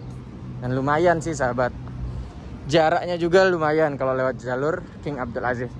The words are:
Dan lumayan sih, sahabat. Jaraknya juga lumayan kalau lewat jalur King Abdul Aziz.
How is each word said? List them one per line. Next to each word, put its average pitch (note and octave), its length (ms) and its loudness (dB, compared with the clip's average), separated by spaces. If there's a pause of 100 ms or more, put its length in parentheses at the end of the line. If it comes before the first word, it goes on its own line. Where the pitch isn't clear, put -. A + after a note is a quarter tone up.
(600)
Dan B2+ 160 -2
lumayan D3 480 4
sih, E3 80 -4
sahabat. B2 400 0 (960)
Jaraknya E3 480 4
juga F3 320 6
lumayan D#3 480 4
kalau C3 160 0
lewat C3 320 0
jalur C#3+ 400 -2 (240)
King C#3 160 -4
Abdul A#2+ 240 -4
Aziz. B2 320 -2